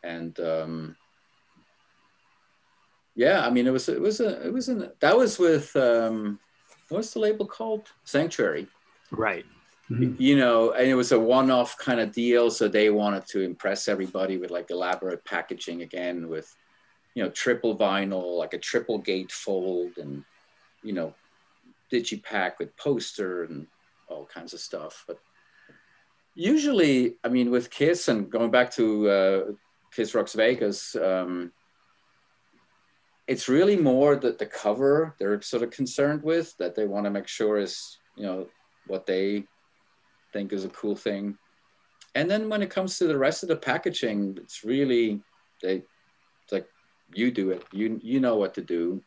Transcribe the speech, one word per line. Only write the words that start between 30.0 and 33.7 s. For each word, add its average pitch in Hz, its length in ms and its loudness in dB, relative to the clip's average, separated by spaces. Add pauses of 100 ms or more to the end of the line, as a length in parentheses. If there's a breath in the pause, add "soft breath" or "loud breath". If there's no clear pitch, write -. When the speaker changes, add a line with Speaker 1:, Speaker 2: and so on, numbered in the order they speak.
Speaker 1:
Rocks 107 200 0
Vegas, 110 640 0
um, 90 540 -2 (1800)
it's 127 220 -4
really 185 280 4